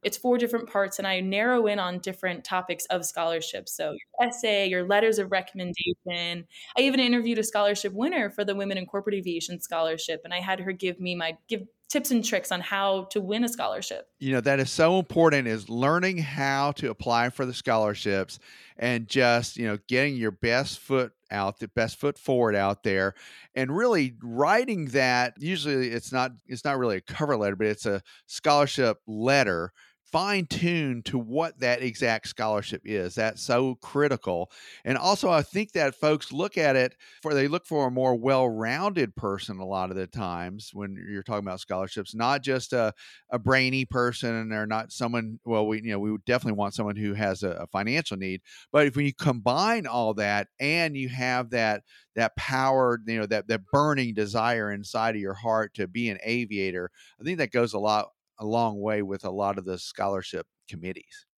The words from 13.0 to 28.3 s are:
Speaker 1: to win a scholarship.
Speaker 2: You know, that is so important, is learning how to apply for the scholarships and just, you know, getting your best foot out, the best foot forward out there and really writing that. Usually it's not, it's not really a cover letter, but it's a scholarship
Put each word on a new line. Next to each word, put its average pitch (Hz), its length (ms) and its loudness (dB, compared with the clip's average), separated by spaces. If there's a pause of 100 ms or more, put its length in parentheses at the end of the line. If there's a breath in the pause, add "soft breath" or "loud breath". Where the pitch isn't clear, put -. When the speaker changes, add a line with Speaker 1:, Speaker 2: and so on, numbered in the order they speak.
Speaker 1:
to 208 160 -4
win 214 240 -2
a 233 40 0
scholarship. 101 600 -6 (100)
Speaker 2:
You 135 140 0
know, 123 80 2
that 139 180 4
is 135 100 0
so 170 300 6
important, 156 480 4
is 110 220 -4
learning 160 480 2
how 139 560 0
to - 160 -4
apply 117 400 2
for 131 160 -4
the 123 80 -6
scholarships 104 840 0 (380 loud breath)
and 117 300 -2
just, 120 480 4
you 120 100 -4
know, 104 120 -2 (100)
getting 135 280 2
your 113 160 -2
best 120 480 0
foot 127 340 0 (180)
out, 101 280 -2
the 107 100 -8
best 113 280 -2
foot 143 200 -2
forward 120 380 2
out 98 280 2
there 98 300 2 (420 loud breath)
and 131 200 -2
really 185 460 2
writing 160 680 2
that. 123 520 4
Usually 143 500 0
it's 117 220 -6
not, 127 200 0 (140)
it's 123 200 -10
not 143 120 0
really 117 200 2
a 92 40 -4
cover 147 360 0
letter, 101 180 2
but 107 120 0
it's 107 180 -2
a 101 160 0 (240 loud breath)
scholarship 139 720 2 (100)